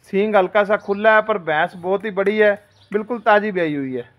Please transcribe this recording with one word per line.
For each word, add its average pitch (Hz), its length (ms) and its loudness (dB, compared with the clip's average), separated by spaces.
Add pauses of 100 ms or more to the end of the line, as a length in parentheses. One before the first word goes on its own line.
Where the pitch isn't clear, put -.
सींग 208 320 -2
हल्का 196 280 2
सा 202 140 0
खुला 208 380 0
है 214 60 4
पर 214 180 -2
भैंस 160 360 -2
बहुत 185 300 -4
ही 220 60 -4
बड़ी 196 260 -2
है, 208 160 4 (380)
बिल्कुल 214 280 -6
ताज़ी 214 320 2
ब्याई 165 240 -2
हुई 135 200 -6
है। 117 80 -6 (160)